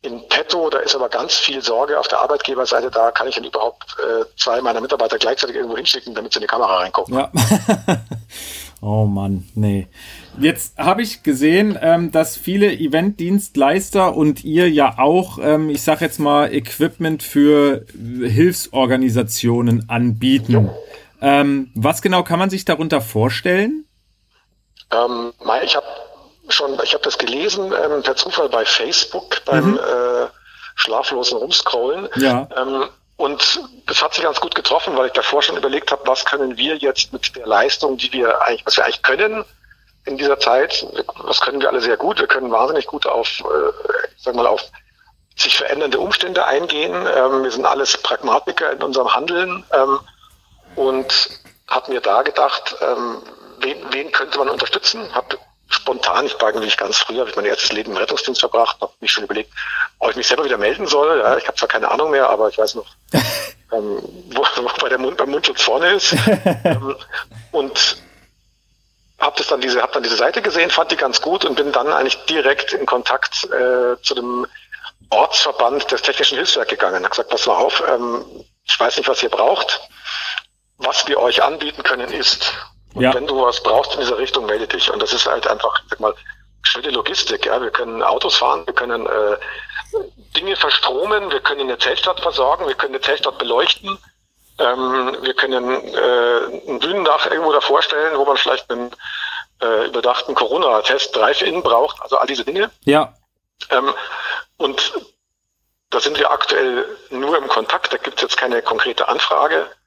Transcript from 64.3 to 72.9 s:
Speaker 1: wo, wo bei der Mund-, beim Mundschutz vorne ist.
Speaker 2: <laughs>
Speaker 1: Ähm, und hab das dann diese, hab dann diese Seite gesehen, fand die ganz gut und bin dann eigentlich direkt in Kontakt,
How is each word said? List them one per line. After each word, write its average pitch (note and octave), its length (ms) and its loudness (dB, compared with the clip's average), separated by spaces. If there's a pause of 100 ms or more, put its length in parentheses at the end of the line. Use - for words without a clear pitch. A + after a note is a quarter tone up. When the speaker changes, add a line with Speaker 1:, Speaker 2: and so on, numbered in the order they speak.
Speaker 1:
wo, G#2 80 0
wo B2 280 -2 (100)
bei C3+ 80 0
der B2+ 100 0
Mund-, C3 200 -2
beim C#3 120 0
Mundschutz - 320 -2
vorne D3+ 300 2
ist. F#3+ 280 2
Speaker 2:
<laughs> F#3+ 440 2
Speaker 1:
Ähm, C3+ 320 0 (560)
und C#3 440 0 (1200)
hab D3 180 0
das - 120 -2
dann C#3 120 2
diese, B2 220 0
hab - 100 -2
dann C3+ 100 -2
diese A#2 140 -2
Seite C#3+ 260 2
gesehen, E3+ 280 2
fand - 200 2
die D#3 60 2
ganz C#3 240 0
gut F3 240 0
und C3+ 100 0
bin C#3+ 180 0
dann C3 200 2
eigentlich C3+ 320 2
direkt C#3+ 480 0
in C3+ 140 -2
Kontakt, - 580 -2